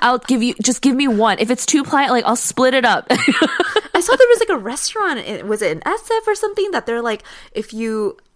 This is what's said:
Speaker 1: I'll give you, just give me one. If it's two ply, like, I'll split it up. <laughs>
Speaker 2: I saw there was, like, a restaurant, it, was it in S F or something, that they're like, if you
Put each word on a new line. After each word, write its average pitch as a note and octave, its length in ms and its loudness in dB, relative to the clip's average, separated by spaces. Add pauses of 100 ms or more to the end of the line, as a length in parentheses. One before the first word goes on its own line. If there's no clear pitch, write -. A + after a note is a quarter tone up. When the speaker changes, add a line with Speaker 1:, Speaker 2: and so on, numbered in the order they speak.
Speaker 1:
I'll B3 160 2
give B3 240 -2
you, B3 200 -2
just B3 200 -2
give C4+ 140 2
me C#4 120 2
one. G#3+ 300 2
If A3 120 0
it's - 140 -2
two C#4 200 2
ply, C#4 240 2
like, B3 180 2
I'll A#3 100 2
split B3+ 380 0
it B3+ 100 2
up. G3+ 220 0
<laughs> - 40 0
Speaker 2:
I - 880 0
saw A#4 160 2
there B4+ 120 8
was, A#4+ 120 6
like, A4 100 0
a D4+ 80 0
restaurant, C#4 640 -4
it, - 260 -10
was G#3 160 -2
it E3 100 0
in E3 140 -8
S G4 240 -4
F A4+ 160 -2
or G#4+ 80 2
something, G4+ 380 -2
that - 140 -2
they're A#3 160 -4
like, A3 200 -4 (300)
if A3 200 -8
you A3 440 -4 (200)